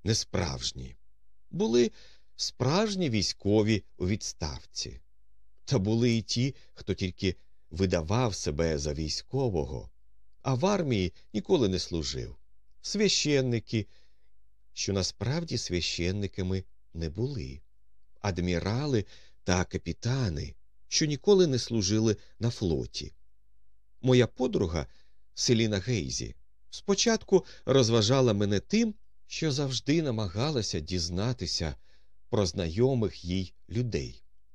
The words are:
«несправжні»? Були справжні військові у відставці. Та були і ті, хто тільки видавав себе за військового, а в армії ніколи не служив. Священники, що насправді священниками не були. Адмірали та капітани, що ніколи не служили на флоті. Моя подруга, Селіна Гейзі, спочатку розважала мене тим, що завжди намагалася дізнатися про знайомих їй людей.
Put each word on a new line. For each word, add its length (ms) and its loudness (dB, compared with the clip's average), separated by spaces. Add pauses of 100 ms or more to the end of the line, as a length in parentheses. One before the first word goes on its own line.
«несправжні»? 920 -4 (540)
Були 400 2 (460)
справжні 760 0
військові 720 2 (120)
у 120 -2
відставці. 920 -6 (640)
Та 140 2
були 380 4
і 60 0
ті, 320 -2 (200)
хто 200 -4
тільки 420 -2 (340)
видавав 640 2
себе 440 0
за 160 -2
військового, 960 -4 (520)
а 120 0
в 120 0
армії 460 2 (200)
ніколи 360 2
не 100 2
служив. 580 -4 (440)
Священники, 1080 0 (840)
що 200 -4
насправді 680 -2
священниками 1040 -2 (300)
не 160 -4
були. 500 -6 (600)
Адмірали 840 0 (400)
та 200 4
капітани, 920 -2 (340)
що 180 0
ніколи 400 6
не 120 2
служили 580 2 (220)
на 120 0
флоті. 640 -2 (880)
Моя 260 6
подруга, 600 0 (480)
Селіна 440 2
Гейзі, 560 -4 (360)
спочатку 760 2 (200)
розважала 680 6
мене 280 2
тим, 340 2 (320)
що 260 -2
завжди 500 0
намагалася 800 0
дізнатися 920 -2 (540)
про 180 2
знайомих 800 0
їй 300 -2 (140)
людей. 560 -4 (300)